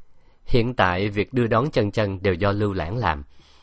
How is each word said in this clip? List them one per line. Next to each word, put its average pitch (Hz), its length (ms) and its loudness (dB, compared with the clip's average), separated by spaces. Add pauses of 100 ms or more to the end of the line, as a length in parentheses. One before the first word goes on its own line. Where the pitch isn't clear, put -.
(460)
Hiện 120 280 2
tại 95 360 2
việc 98 240 -2
đưa 123 140 2
đón 113 240 0
Chân 104 200 0
Chân 98 300 -2
đều 95 120 2
do 98 180 0
Lưu 101 220 0
Lãng 92 240 -6
làm, 80 260 -2 (400)